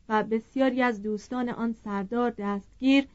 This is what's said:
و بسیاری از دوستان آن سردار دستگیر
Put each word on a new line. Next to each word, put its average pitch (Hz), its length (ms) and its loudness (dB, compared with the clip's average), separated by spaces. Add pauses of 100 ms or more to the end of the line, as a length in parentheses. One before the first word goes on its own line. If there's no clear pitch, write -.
و 214 140 2
بسیاری 247 580 0
از 240 200 0
دوستان 214 480 -4
آن 233 240 -4
سردار 220 640 -2
دستگیر 233 760 0